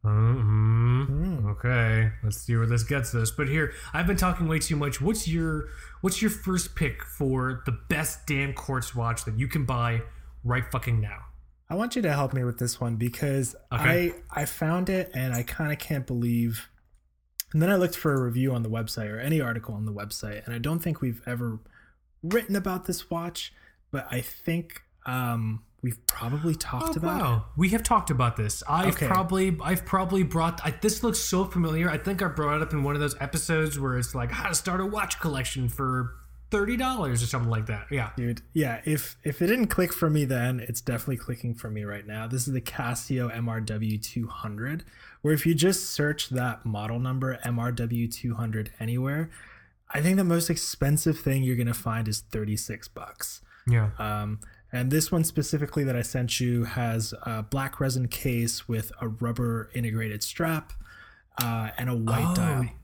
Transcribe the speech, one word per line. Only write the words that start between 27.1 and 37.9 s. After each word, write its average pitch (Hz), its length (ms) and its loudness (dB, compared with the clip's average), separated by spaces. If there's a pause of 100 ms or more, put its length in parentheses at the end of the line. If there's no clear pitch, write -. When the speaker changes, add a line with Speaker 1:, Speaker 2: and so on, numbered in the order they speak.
Speaker 2:
it. - 40 0
Speaker 1:
wow. 120 220 2 (120)
We 180 120 4
have 220 140 2
talked 214 260 4
about 123 280 2
this. 107 300 -2
I've 180 280 2
Speaker 2:
Okay. 151 100 0
Speaker 1:
probably, 185 580 4
I've 180 220 0
probably 190 380 2
brought, 165 420 0
I, 156 60 0
this 214 320 0
looks 226 160 2
so 185 260 2
familiar. 170 460 2
I 156 80 0
think 196 240 0
I 185 40 2
brought 147 280 2
it 156 80 2
up 156 100 -2
in 143 100 2
one 143 120 2
of 143 60 0
those 147 200 0
episodes 156 580 0
where 131 200 0
it's 120 160 -2
like, 123 160 -2
"How - 180 -4
to 170 60 -2
start 180 260 0
a 190 40 0
watch 208 340 -2
collection 131 500 -2
for 127 460 -2 (360)
thirty 208 260 2
dollars 202 440 0
or 120 40 0
something 120 260 0
like 110 140 0
that." 107 260 -6